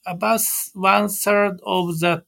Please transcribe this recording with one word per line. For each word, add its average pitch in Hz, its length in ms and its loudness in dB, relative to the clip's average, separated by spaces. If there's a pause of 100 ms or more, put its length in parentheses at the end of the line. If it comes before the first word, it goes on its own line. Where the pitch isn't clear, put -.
about 214 340 -2 (360)
one 202 340 2
third 202 560 0
of 175 340 0
the 170 280 2